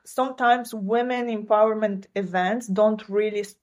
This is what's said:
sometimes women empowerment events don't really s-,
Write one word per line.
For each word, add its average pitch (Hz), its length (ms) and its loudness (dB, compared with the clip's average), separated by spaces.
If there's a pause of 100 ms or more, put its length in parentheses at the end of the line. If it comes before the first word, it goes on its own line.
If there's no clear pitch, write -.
sometimes 247 680 0
women 240 540 -2
empowerment 214 880 0
events 190 520 -2
don't 214 440 2
really 208 300 -2
s-, 202 220 -10